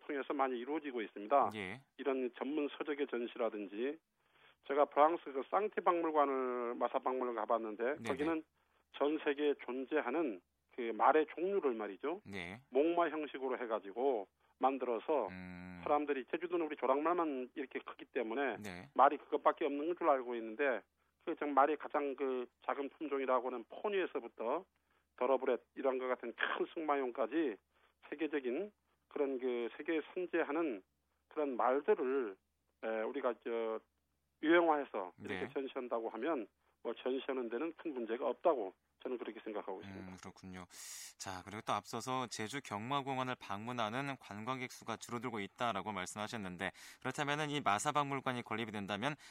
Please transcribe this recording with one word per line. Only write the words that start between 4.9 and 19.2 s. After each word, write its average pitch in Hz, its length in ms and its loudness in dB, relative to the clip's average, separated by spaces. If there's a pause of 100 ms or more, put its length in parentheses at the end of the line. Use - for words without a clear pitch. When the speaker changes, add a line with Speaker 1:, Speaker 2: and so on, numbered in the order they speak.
Speaker 1:
그 135 260 -4
쌍티 208 320 0
박물관을, 139 920 2
마사 127 240 0
박물관 127 340 0
가봤는데 113 500 0
Speaker 2:
네네. 127 260 -2
Speaker 1:
거기는 156 340 0 (500)
전 147 300 2
세계에 143 320 2 (100)
존재하는 131 720 -2 (360)
그 117 180 -4
말의 135 400 6
종류를 170 400 2
말이죠. 113 520 -4
Speaker 2:
네. 98 440 -8
Speaker 1:
목마 165 400 4
형식으로 139 480 -4
해가지고 110 680 0 (320)
만들어서 127 680 2
Speaker 2:
음. 90 540 -10
Speaker 1:
사람들이, 147 480 2
제주도는 170 340 0
우리 151 100 -6
조랑말만 143 800 2
이렇게 131 240 -6
크기 - 260 -12
때문에 120 520 0
Speaker 2:
네. 95 360 -10
Speaker 1:
말이 143 240 8
그것밖에 - 480 2